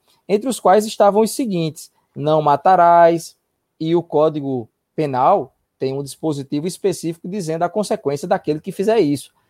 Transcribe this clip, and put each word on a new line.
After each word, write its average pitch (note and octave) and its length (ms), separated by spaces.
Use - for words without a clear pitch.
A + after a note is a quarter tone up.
entre G#3 220
os A3 100
quais G3+ 240
estavam G#3 380
os A3 80
seguintes: F3+ 640
"Não D3+ 260
matarás", E3+ 960
e D#3+ 160
o F3 60
Código D3 680
Penal C#3+ 580
tem C3 160
um C#3 80
dispositivo C#3+ 640
específico F3 640
dizendo E3 320
a F3 80
consequência F#3+ 580
daquele D#3 320
que C#3 120
fizer G#3+ 280
isso. C#3+ 320